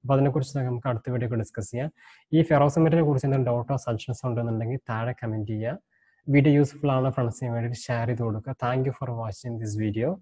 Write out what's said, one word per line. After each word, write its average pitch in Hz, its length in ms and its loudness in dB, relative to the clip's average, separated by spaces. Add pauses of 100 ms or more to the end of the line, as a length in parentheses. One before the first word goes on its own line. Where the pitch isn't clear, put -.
അപ്പൊ 127 140 0
അതിനെക്കുറിച്ച് 139 420 2
നമുക്ക് 127 340 -4
അടുത്ത 117 220 -4
വീഡിയോ 123 140 -2
ഒക്കെ 117 160 -2
ഡിസ്കസ് - 280 -8
ചെയ്യാം. 131 180 -4 (440)
ഈ 160 160 6
ഫെറോസിമെന്റിനെ 156 580 4
കുറിച്ച് 139 200 0
എന്തെങ്കിലും 135 260 2
ഡൗട്ടോ 120 220 -2 (100)
സജഷൻസോ 120 440 -4
ഉണ്ടെന്നുണ്ടെങ്കിൽ 117 500 -2 (100)
താഴെ 117 240 -4 (100)
കമന്റ് 107 280 -4
ചെയ്യുക. 110 280 -4 (480)
വീഡിയോ 143 320 6
യൂസ്ഫുൾ 143 380 0
ആണ് 131 180 2
ഫ്രണ്ട്സിന് 120 400 -2
വേണ്ടിയിട്ട് 120 320 -4
ഷെയർ 117 200 -2
ചെയ്ത് 120 200 -2
കൊടുക്കുക. 110 360 -6
Thank 127 260 0
you 131 100 -6
for 127 100 -6 (120)
watching 113 420 -8
this 107 100 -6 (120)
video. 110 240 0 (120)